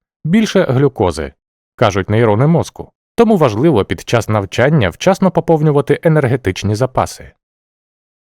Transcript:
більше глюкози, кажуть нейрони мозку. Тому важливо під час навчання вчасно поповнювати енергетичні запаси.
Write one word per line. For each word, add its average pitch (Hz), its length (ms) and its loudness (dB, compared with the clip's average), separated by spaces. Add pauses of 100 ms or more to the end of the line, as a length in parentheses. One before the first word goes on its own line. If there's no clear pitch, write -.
(260)
більше 196 380 0
глюкози, 92 720 -2 (420)
кажуть 98 340 0
нейрони 110 380 2
мозку. 139 440 -2 (240)
Тому 220 220 4
важливо 127 480 2
під - 160 -8
час - 280 -2
навчання 107 600 0
вчасно 185 420 0
поповнювати 151 720 0
енергетичні 127 720 0
запаси. - 560 -4 (1040)